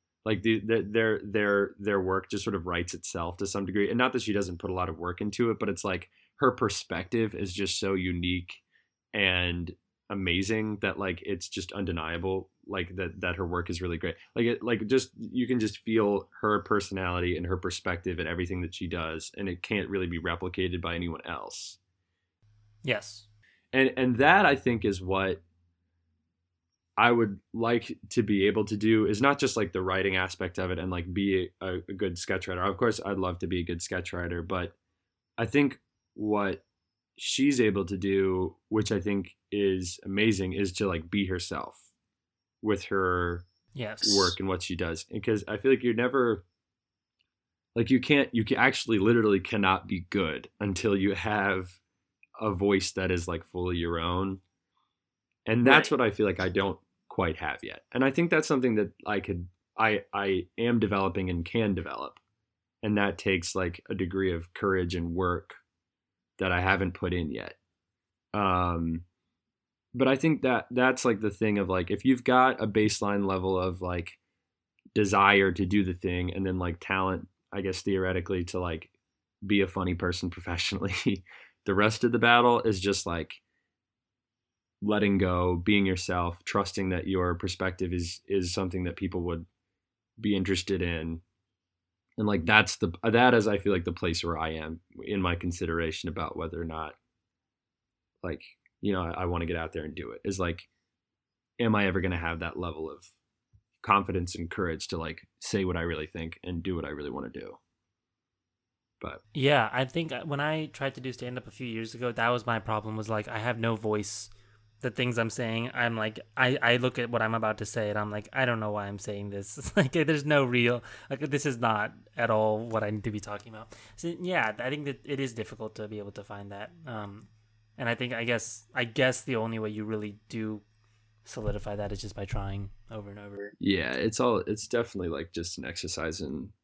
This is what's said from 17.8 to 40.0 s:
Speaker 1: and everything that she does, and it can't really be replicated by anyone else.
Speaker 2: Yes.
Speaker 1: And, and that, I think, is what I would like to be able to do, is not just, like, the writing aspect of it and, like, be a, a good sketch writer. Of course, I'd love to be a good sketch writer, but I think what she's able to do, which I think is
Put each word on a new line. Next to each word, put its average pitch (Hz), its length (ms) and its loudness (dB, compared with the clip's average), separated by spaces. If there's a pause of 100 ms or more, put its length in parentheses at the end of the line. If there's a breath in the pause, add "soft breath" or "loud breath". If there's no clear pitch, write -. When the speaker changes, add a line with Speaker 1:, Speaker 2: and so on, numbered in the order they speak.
Speaker 1:
and 82 80 -2
everything 90 340 -4
that 85 140 -6
she 92 120 -6
does, 82 500 -6
and 101 100 -6
it 90 160 -8
can't 101 260 -2
really 92 180 -2
be 85 120 -4
replicated 87 600 -2
by 85 140 -4
anyone 85 300 -4
else. - 520 -10 (1040)
Speaker 2:
Yes. - 440 -2 (460 soft breath)
Speaker 1:
And, 131 240 6
and 127 200 4
that, 175 280 8
I 143 100 6
think, 113 300 0
is 95 160 0
what 95 400 0 (1600)
I 117 140 8
would 107 280 2 (140)
like 117 440 -2 (140)
to 120 100 2
be 101 260 4
able 104 180 2
to 107 120 -4
do, 110 280 4
is 104 160 0
not 143 180 4
just, 131 180 2
like, 101 160 -2
the 92 80 -2
writing 92 360 0
aspect 92 420 -4
of 90 120 -2
it 90 60 -4
and, 92 140 -4
like, 87 200 -4
be 95 380 0 (120)
a, 92 160 -4 (120)
a 104 40 -8
good 92 240 -4
sketch 92 300 -4
writer. 90 140 -4
Of 95 160 0
course, 113 280 0
I'd 98 120 -4
love 90 220 -2
to 98 80 -4
be 90 120 0
a 87 60 -2
good 87 160 -6
sketch 90 320 -6
writer, 87 280 -4
but 90 320 -4 (640)
I 117 80 0
think 139 340 2 (340)
what 101 500 0 (540)
she's 135 420 2
able 101 260 4
to 98 120 -4
do, 95 580 2 (140)
which 107 220 0
I 101 80 2
think 98 320 -2 (200)
is 95 540 0